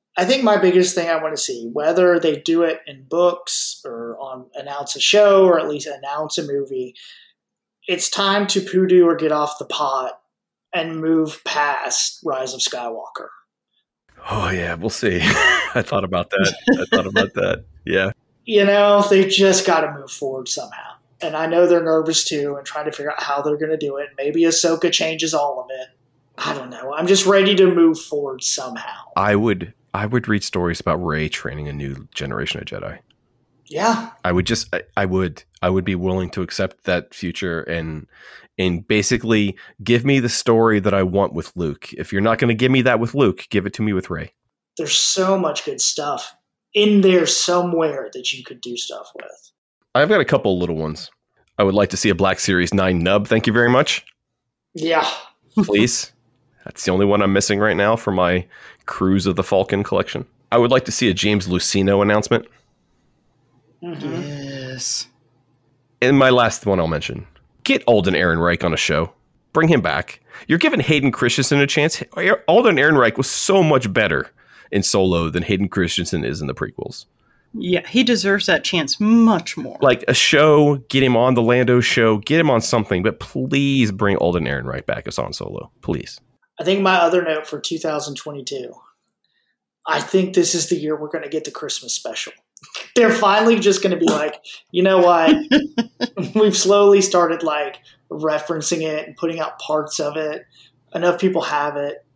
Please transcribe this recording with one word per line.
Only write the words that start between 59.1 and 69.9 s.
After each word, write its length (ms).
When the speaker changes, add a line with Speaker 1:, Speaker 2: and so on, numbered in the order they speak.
Speaker 2:
of 80
the 80
Falcon 400
collection. 420
I 60
would 140
like 140
to 60
see 180
a 40
James 340
Luceno 540
announcement. 460
Speaker 1:
Mm-hmm. 880
Speaker 3:
Yes. 360
Speaker 2:
And 160
my 120
last 360
one 140
I'll 80
mention. 380
Get 240
Alden 280
Ehrenreich 480
on 100
a 40
show. 340
Bring 140
him 140
back. 400